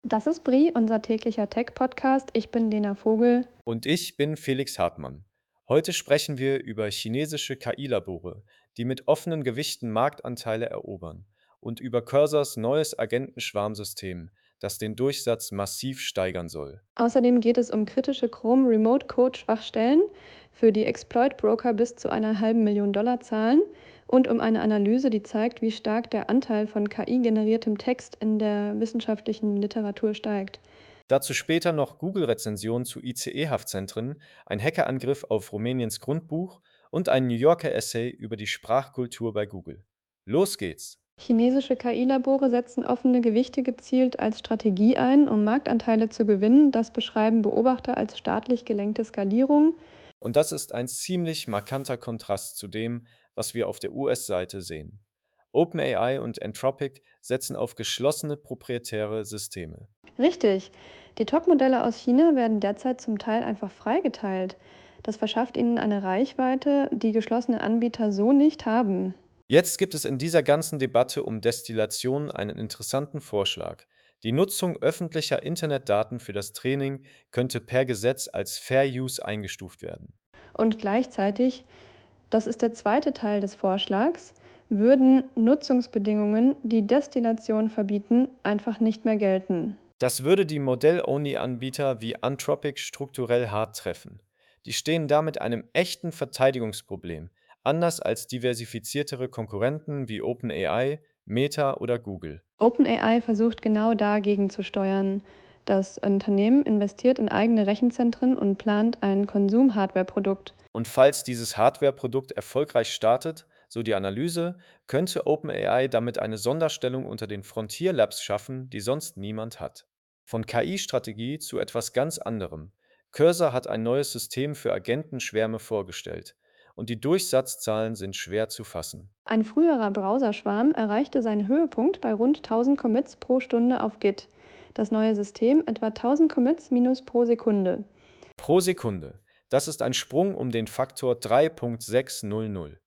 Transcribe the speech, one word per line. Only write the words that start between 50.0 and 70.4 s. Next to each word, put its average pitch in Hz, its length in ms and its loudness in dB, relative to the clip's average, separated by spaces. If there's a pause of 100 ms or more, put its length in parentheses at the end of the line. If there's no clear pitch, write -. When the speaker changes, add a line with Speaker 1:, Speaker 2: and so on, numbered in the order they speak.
Speaker 2:
Und 117 180 -6
das 151 160 4
ist - 220 -8
ein 123 140 -4
ziemlich 170 600 -4
markanter 123 500 -4
Kontrast - 600 -6
zu 104 100 -12
dem, 117 380 -6 (300)
was - 180 -6
wir 104 160 -2
auf - 100 -8
der - 140 -6
U-S-Seite 98 680 -4
sehen. 85 380 -12 (540)
OpenAI 135 680 0
und 117 220 -8
Anthropic 135 600 -4 (200)
setzen - 340 -4
auf - 200 -4
geschlossene 147 600 -2
proprietäre 110 880 -6
Systeme. 98 640 -12 (300)
Speaker 1:
Richtig. 233 560 0 (460)
Die 220 60 0
Top-Modelle 269 600 2
aus 226 100 -2
China 285 400 4
werden 226 240 2
derzeit 208 400 -2
zum 214 180 -4
Teil 220 260 -2
einfach 196 280 -6
freigeteilt. 202 840 -2 (460)
Das 214 120 -4
verschafft 233 400 -2
ihnen 233 220 2
eine 202 260 0
Reichweite, 262 880 0
die 220 220 0
geschlossene 226 480 0
Anbieter 226 500 0
so 208 220 4
nicht 302 320 4
haben. 196 480 0 (340)
Speaker 2:
Jetzt 170 300 4
gibt 190 160 -2
es 151 100 -6
in 131 140 -2
dieser 160 260 2